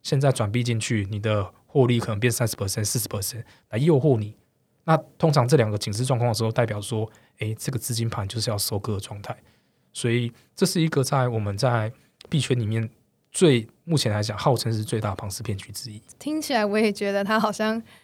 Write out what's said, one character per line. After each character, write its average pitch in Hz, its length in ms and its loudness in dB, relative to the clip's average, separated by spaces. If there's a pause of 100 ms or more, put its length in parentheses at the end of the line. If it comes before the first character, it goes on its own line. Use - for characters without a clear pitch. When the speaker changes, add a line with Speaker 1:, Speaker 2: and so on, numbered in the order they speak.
Speaker 1:
现 143 160 0
在 139 120 4
转 104 200 0
币 120 120 0
进 117 160 0
去， 104 300 0
你 107 100 -4
的 104 320 0 (140)
获 131 220 4
利 120 120 4
可 - 80 -4
能 104 120 -4
变 120 120 2
三 113 160 0
十 - 80 -4
percent、 101 280 -4
四 113 160 -2
十 107 80 -4
percent 107 360 -6 (260)
来 110 80 -4
诱 147 220 6
惑 139 180 4
你。 104 180 -4 (480)
那 160 120 4 (220)
通 160 140 4
常 131 160 4
这 147 100 6
两 110 120 4
个 104 80 -2
警 104 140 -4
示 113 140 -2
状 127 120 0
况 120 120 2
的 113 40 0
时 113 100 -2
候， 110 80 0
代 120 140 2
表 104 140 -6
说， 110 300 -4 (300)
诶， 110 160 -4
这 - 160 -6
个 - 80 -4
资 - 140 -6
金 113 160 -2
盘 101 180 -4
就 117 120 -6
是 107 100 -2
要 104 80 -2
收 101 220 -4
割 107 160 -4
的 110 40 -4
状 101 220 -12
态。 - 140 -10 (580)
所 120 180 -2
以 120 200 0 (240)
这 196 100 2
是 180 140 0
一 160 100 4
个 139 140 2
在 131 240 2
我 113 120 -2
们 101 180 -2
在 117 340 0 (380)
币 156 100 0
圈 123 200 0
里 107 80 -2
面 113 200 -2 (440)
最， 127 360 4 (160)
目 165 140 0
前 - 140 0
来 104 100 0
讲 104 160 -4
号 135 180 2
称 113 160 -2
是 107 120 -2
最 107 180 -4
大 104 80 -2
的 98 60 -4
庞 101 160 -10
氏 - 100 -10
骗 104 160 -6
局 - 140 -14
之 110 200 -12
一。 104 80 -14 (200)
Speaker 2:
听 311 200 -4
起 302 140 -4
来 214 100 2
我 208 140 0
也 214 140 4
觉 202 200 -4
得 202 120 0
它 214 160 0
好 208 120 0
像， 220 300 -2 (220)